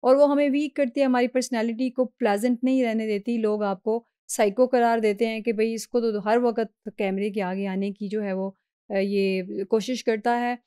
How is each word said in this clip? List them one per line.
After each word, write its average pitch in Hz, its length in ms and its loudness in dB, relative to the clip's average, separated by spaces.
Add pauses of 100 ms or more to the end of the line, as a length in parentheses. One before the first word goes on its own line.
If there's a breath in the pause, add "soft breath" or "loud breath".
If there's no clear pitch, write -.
और 262 140 6
वो 285 100 8
हमें 285 240 4
वीक 285 260 -2
करती 277 240 0
है, 277 60 4
हमारी 247 220 2
पर्सनैलिटी 240 600 -2
को 254 140 0
प्लेजेंट 226 600 0
नहीं 262 200 2
रहने 220 220 -2
देती। 214 320 -2
लोग 214 260 0
आपको 214 400 -2 (240 soft breath)
साइको 220 380 2
करार 233 340 2
देते 214 260 0
हैं 220 160 -6
कि 233 100 -2
"भई, 220 220 0
इसको 226 280 -4
तो 214 180 -2
हर 214 180 2
वक़्त 226 340 0 (260)
कैमरे 196 320 -2
के 202 120 -6
आगे 190 240 -4
आने 196 260 -2
की 202 160 -8
जो 214 120 -4
है 202 140 -4
वो, 190 140 -4 (420)
अ, 208 60 -6
ये 196 680 -2
कोशिश 226 380 -2
करता 233 340 0
है 240 300 -2